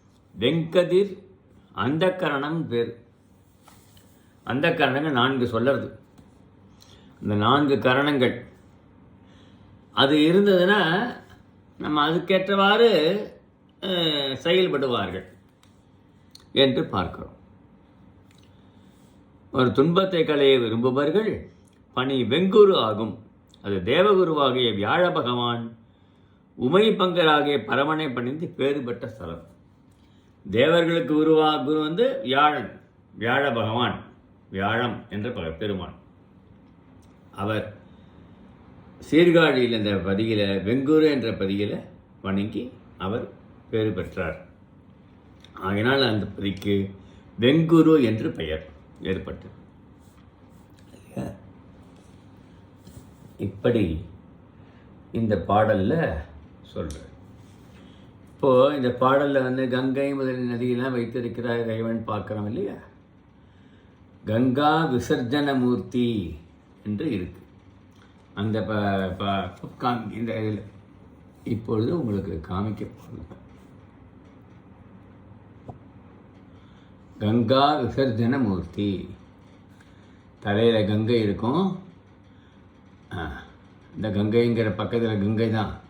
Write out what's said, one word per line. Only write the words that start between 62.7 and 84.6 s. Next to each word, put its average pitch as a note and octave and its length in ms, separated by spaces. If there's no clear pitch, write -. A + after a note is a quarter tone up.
கங்கா C#3+ 600
விசர்ஜன C3+ 720
மூர்த்தி A#2 800
என்று G#2+ 280
இருக்கு. F2+ 280
அந்த G#2+ 260
ப-, G2 580
ப-, G2 600
காமி-, A2+ 340
இந்த A2 200
இதுல G#2+ 300
இப்பொழுது A#2+ 540
உங்களுக்கு G2 500
காமிக்க G2+ 360
போறேன். - 600
கங்கா B2+ 640
விசர்ஜன B2 600
மூர்த்தி. F#2+ 640
தலையில G#2+ 440
கங்கை G#2+ 380
இருக்கும். B2+ 640
ஆ, D2+ 200
இந்த G#2 140
கங்கைங்கிற A2 640